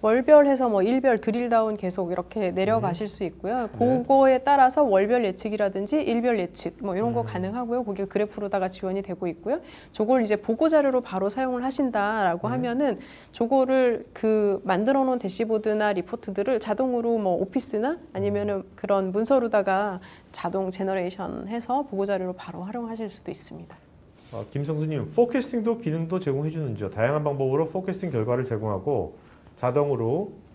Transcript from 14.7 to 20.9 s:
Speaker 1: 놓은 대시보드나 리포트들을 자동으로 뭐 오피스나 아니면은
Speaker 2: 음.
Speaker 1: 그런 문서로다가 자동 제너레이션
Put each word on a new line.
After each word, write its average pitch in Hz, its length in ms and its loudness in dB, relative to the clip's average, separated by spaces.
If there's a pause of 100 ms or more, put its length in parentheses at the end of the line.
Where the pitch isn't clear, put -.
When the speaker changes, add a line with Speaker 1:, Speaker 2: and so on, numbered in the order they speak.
Speaker 1:
놓은 254 160 0
대시보드나 214 760 0
리포트들을 202 680 -4
자동으로 233 580 0
뭐 190 220 0
오피스나 247 580 -2 (140)
아니면은 202 440 -2
Speaker 2:
음. 190 60 -6 (140)
Speaker 1:
그런 196 360 0
문서로다가 208 880 2 (300)
자동 185 400 -4
제너레이션 190 800 -4